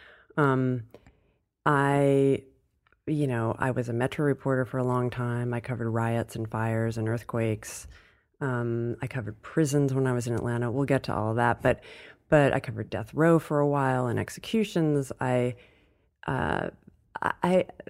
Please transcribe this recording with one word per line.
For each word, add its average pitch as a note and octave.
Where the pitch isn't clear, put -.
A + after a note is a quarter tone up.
Um, C3
I, C#3
you D3
know, A#2
I C3
was B2
a A#2+
Metro C3
reporter C3
for C3
a B2+
long B2
time. A#2+
I A#2+
covered A#2
riots A#2
and A2
fires A2+
and A2
earthquakes. A2+
Um, A#2+
I C3
covered A2
prisons C#3+
when C3
I B2+
was B2
in B2+
Atlanta. A#2+
We'll C3+
get C3+
to -
all G#2+
of A2+
that, A#2
but, B2+
but D3
I -
covered A2+
death G#2+
row E3
for D3
a D3
while C3
and C3+
executions. D#3
I, B2
uh, G1+
I, -
I, F3+